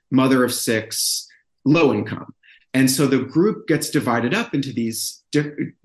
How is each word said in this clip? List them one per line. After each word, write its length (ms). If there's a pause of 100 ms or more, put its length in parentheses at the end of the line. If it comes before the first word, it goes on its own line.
mother 340
of 80
six, 760 (380)
low 280
income. 400 (400)
And 180
so 160
the 120
group 480
gets 220
divided 440
up 200
into 200
these 580
di-, 200 (340)